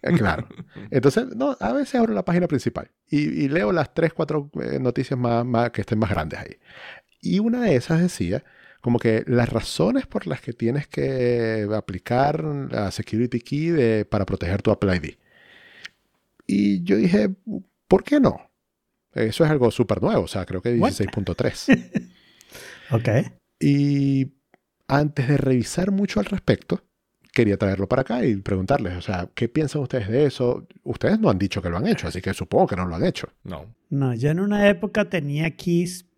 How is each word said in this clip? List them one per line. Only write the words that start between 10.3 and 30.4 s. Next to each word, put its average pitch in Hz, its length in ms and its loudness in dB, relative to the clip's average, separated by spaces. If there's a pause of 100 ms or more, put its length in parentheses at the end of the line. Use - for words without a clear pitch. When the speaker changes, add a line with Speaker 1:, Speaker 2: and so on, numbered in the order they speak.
Speaker 1:
que 123 140 -12
tienes 127 340 -2
que 120 880 0
aplicar 131 680 -2
la 135 480 -4
security 120 500 -2
key 151 280 -2
de, 113 360 4
para 98 200 0
proteger 95 360 -2
tu 113 100 4
Apple 98 240 2
I 87 40 0
D. - 180 -10 (1300)
Y 202 380 2
yo 190 120 2
dije, 196 340 4 (580)
"¿Por 190 160 4
qué 294 160 2
no?". - 320 2 (640)
Eso 110 300 0
es 156 60 4
algo 123 220 6
súper 104 300 2
nuevo, 156 220 2
o 82 40 -4
sea, 92 180 -6
creo 92 160 -6
que 120 80 -2
Speaker 3:
What? 113 200 2
Speaker 1:
dieciséis 101 220 -2
punto 92 220 -4
tres. - 380 -2
Speaker 3:
<laughs> - 60 8 (1120)
Ok. 117 200 0 (500)
Speaker 1:
Y 139 720 2 (560)
antes 143 400 0
de 143 80 4
revisar 135 560 0
mucho 196 300 0
al 190 40 -2
respecto, - 600 -2 (480)
quería 104 240 4
traerlo 98 320 -2
para 135 140 2
acá 226 220 -2
y 110 120 2
preguntarles, 98 580 -2
o 90 60 -10
sea, 90 340 -6
¿qué 117 140 -2
piensan 151 320 -2
ustedes 123 260 -4
de 131 180 2
eso? 123 400 -2 (180)